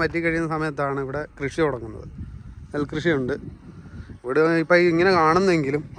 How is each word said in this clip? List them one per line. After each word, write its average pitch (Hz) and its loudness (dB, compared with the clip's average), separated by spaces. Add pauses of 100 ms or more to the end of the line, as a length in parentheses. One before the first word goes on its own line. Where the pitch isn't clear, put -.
വറ്റി 165 -2
കഴിയുന്ന 165 0
സമയത്താണ് 143 -4
ഇവിടെ 143 -6 (180)
കൃഷി 139 -4
തുടങ്ങുന്നത്. 117 -6 (680)
നെൽകൃഷിയുണ്ട് 143 0 (880)
ഇവിടെ. 135 2 (220)
ഇപ്പം 175 6
ഇങ്ങനെ 175 4
കാണുന്നെങ്കിലും 156 4 (160)